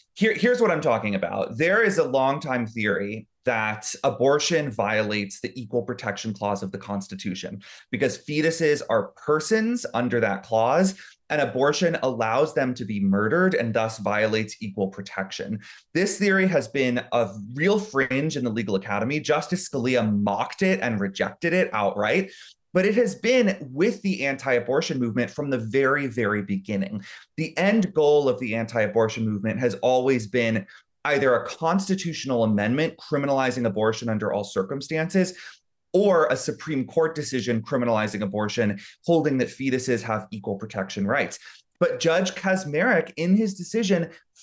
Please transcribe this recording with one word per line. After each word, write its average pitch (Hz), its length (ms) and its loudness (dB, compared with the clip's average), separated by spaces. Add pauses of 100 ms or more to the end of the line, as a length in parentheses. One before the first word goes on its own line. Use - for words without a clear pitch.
(140)
here, 214 180 2
here's 240 280 2
what 214 100 4
I'm 156 100 0
talking 110 360 0
about. 101 420 -4
There 185 240 2
is 190 160 0
a 165 60 4
longtime 131 640 0
theory 107 580 -4 (180)
that 110 500 -2 (100)
abortion 143 640 2
violates 107 680 -2
the 117 180 -8
Equal 120 240 -4
Protection 110 520 -6
Clause 101 280 -4
of 95 80 -6
the 98 60 -10
Constitution 95 840 -8 (280)
because 123 280 -2
fetuses 151 720 0
are 107 260 0
persons 220 800 0
under 120 260 0
that 101 220 0
clause, 139 540 2 (340)
and 151 100 0
abortion 143 640 2
allows 123 500 0
them 131 220 0
to 120 100 -8
be 101 160 -4
murdered 185 540 2
and 117 180 -2
thus 110 260 0
violates 107 640 0
equal 101 280 -4
protection. 98 720 -8 (340)
This 190 240 0
theory 190 300 4
has 160 200 2
been 127 340 0 (100)
a 113 180 2 (240)
real 190 240 2
fringe 147 580 -2
in 123 80 -2
the 120 60 0
legal 117 240 -2
academy. 151 440 -2
Justice - 480 -2
Scalia 123 380 0 (160)
mocked 101 400 -2
it 185 200 2
and 117 200 0
rejected 101 540 -2
it 180 180 2
outright. 107 600 0 (420)
But 185 100 4
it 208 120 2
has 226 180 2
been 233 420 2 (160)
with 185 300 0
the 175 240 -2
anti-abortion 135 720 0
movement 120 320 -2
from 147 180 -6
the 131 80 0
very, 135 500 2
very 104 360 0
beginning. 98 600 -4 (360)
The - 180 -6
end 190 380 2
goal 147 340 6
of 123 120 2
the 113 140 -4
anti-abortion 110 720 0
movement 107 320 -2
has 123 180 0
always 127 500 2
been 110 400 0 (400)
either 147 280 4
a - 120 0
constitutional 165 1000 0
amendment 110 540 2
criminalizing 135 680 0
abortion 110 440 0
under 107 240 -2
all 101 100 -2
circumstances, 160 880 -2 (640)
or 185 320 6
a 135 100 2
Supreme 143 500 -4
Court 160 280 0
decision 123 480 -2
criminalizing 110 580 0
abortion, 104 580 -2 (280)
holding 151 320 2
that 123 100 0
fetuses 127 540 -2
have 107 280 -4
equal 101 260 -6
protection 98 500 -6
rights. 127 320 -2 (420)
But 170 200 0
Judge 175 320 2
Kacsmaryk, 190 840 0
in 175 180 2
his 208 200 2
decision, 185 560 -2 (320)